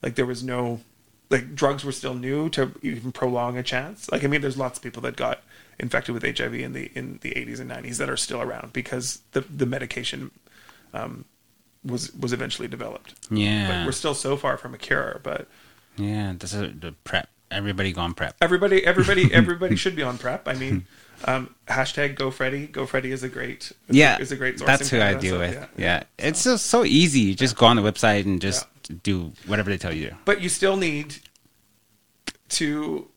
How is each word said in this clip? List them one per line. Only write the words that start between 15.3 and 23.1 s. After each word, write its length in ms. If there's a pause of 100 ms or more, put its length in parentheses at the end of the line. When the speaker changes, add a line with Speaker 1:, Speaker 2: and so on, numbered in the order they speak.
Speaker 2:
Yeah, 420
this 160
is 260
the 120 (120)
prep. 240 (220)
Everybody 420
go 100
on 120
prep. 260
Speaker 1:
Everybody, 460
everybody, 480
Speaker 2:
<laughs> 0
Speaker 1:
everybody 420
should 200
be 60
on 160
prep. 280
I 80
mean, 320 (380)
um, 300 (120)
hashtag 480
Go 160
Freddy. 360
Go 200
Freddy 240